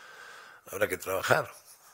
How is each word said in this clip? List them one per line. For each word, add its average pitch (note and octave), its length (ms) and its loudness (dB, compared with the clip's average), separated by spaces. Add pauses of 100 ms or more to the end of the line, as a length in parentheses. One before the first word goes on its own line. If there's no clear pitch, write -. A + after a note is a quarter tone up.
(720)
Habrá G2+ 160 2
que F2+ 120 -2
trabajar. G#2 520 2 (440)